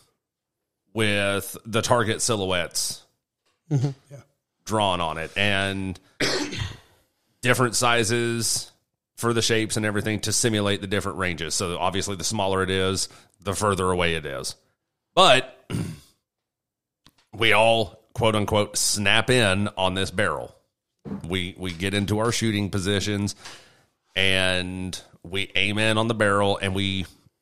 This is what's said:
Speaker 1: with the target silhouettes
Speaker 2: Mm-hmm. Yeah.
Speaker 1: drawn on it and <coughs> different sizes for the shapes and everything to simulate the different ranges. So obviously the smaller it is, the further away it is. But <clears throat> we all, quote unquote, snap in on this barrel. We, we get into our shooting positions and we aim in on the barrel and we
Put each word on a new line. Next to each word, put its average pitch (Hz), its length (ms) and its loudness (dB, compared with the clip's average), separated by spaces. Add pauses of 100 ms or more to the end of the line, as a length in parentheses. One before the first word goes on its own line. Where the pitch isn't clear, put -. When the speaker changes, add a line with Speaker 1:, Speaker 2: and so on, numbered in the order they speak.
(960)
Speaker 1:
with 101 680 0
the 110 180 0
target 113 400 2
silhouettes 92 840 -2 (680)
Speaker 2:
Mm-hmm. 143 200 0 (200)
Yeah. 143 60 -18 (480)
Speaker 1:
drawn 101 360 0
on 80 160 -4
it 80 220 -8
and 98 580 0 (220)
<coughs> - 1200 -8
different 123 360 2
sizes 117 960 0 (440)
for 117 160 0
the 113 100 2
shapes 110 340 0
and 107 100 0
everything 104 360 -2
to 110 100 -4
simulate 104 480 2
the 101 80 -8
different 95 300 -2
ranges. 85 360 -4
So 87 240 -2
obviously 95 380 -2
the 87 80 -8
smaller 95 400 0
it 92 60 -2
is, 95 380 0 (360)
the 98 100 -4
further 95 340 0
away 87 280 2
it 76 100 -8
is. 67 300 -8 (580)
But 170 420 6 (140)
<clears throat> - 60 -4 (1600)
we 107 200 2
all, 113 500 2 (100)
quote 110 220 2
unquote, 104 420 0
snap 104 540 2
in 101 460 4
on 95 180 0
this 95 160 -2
barrel. 85 420 -4 (760)
We, 90 280 -4
we 92 160 -6
get 95 220 -4
into 101 240 0
our 113 140 0
shooting 104 380 0
positions 101 680 -2 (800)
and 92 840 0 (220)
we 92 320 -6
aim 101 240 0
in 110 180 2
on 113 120 2
the 117 60 -2
barrel 101 460 2
and 95 140 -2
we 95 320 -2 (360)